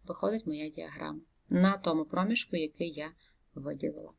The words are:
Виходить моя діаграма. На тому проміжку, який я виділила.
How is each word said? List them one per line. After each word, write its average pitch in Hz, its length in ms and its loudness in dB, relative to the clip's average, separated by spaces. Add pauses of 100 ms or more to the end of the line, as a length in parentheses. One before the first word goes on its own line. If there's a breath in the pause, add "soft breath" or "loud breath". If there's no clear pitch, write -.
Виходить 220 420 -2
моя 156 220 -4
діаграма. 156 520 -8 (280)
На 190 280 6
тому 160 280 2
проміжку, 190 520 0
який 160 360 -2
я 151 180 -8 (440 soft breath)
виділила. 143 640 -6